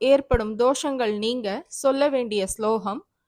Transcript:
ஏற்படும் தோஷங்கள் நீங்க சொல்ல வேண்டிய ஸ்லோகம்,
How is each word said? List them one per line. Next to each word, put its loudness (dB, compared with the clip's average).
ஏற்படும் 4
தோஷங்கள் 0
நீங்க -4
சொல்ல 0
வேண்டிய -2
ஸ்லோகம், -4